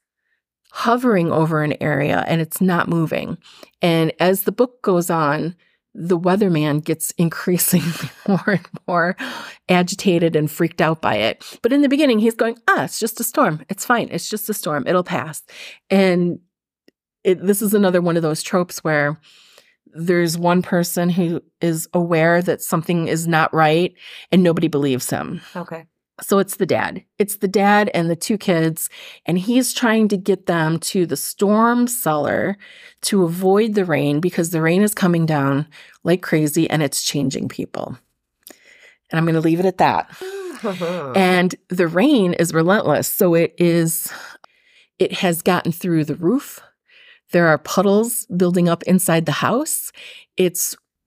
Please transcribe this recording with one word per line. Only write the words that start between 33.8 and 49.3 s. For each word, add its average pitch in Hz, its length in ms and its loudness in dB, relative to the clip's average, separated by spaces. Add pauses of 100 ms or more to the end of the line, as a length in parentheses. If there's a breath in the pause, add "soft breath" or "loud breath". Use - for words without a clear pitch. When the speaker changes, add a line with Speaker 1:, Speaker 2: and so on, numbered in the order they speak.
Speaker 1:
rain 147 360 0
because 175 280 -2
the 165 140 -2
rain 170 180 4
is 208 140 2
coming 170 320 2
down 143 400 0 (380 loud breath)
like 175 180 0
crazy 156 480 0
and 156 120 0
it's 151 220 -4
changing 143 460 -4
people. - 480 -10 (1120 loud breath)
And 165 80 -2
I'm 165 80 2
gonna 160 140 2
leave 165 200 2
it 185 60 2
at 185 120 0
that. 127 320 2 (120)
Speaker 2:
<laughs> 190 920 -8
Speaker 1:
And 185 400 2 (140)
the 180 180 0
rain 190 460 2
is 165 220 0
relentless. 165 540 2
So 175 260 2
it 170 240 2
is, 170 520 0 (880 loud breath)
it 185 200 0
has 170 240 0
gotten 175 280 0
through 165 360 -2
the 151 100 -4
roof. 208 440 -2 (720 soft breath)
There 175 160 4
are 151 100 4
puddles 202 680 0 (100)
building 175 360 2
up 170 140 -2
inside 170 420 2
the - 60 0